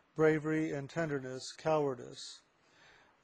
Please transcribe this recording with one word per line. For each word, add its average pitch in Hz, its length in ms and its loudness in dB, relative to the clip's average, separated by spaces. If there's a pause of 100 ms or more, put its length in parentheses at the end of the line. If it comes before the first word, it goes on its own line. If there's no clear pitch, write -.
(180)
bravery, 156 560 4
and 139 160 -6
tenderness 135 640 -4
cowardice. 139 880 -2 (840)